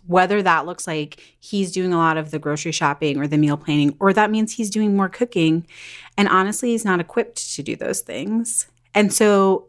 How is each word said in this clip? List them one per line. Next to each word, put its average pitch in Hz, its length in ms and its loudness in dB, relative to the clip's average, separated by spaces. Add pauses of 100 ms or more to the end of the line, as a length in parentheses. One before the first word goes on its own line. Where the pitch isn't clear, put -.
whether 185 340 4
that 165 240 2
looks 175 220 -10
like 156 520 -8
he's 190 320 -4
doing 185 220 -2
a 170 40 0
lot 160 200 2
of 156 140 -6
the 151 80 -6
grocery 151 320 -4
shopping 143 480 -2
or 147 80 -4
the 151 100 0
meal 147 200 2
planning, 147 420 0
or 196 140 2
that 208 180 2
means 220 220 0
he's 214 180 -6
doing 208 240 0
more 190 140 2
cooking. 170 560 0 (520)
And 185 100 2
honestly, 202 440 0
he's 220 140 -2
not 185 140 2
equipped - 560 -6
to - 80 -10
do - 120 -6
those - 260 -6
things. 220 680 -4 (280)
And 202 180 4
so 196 560 4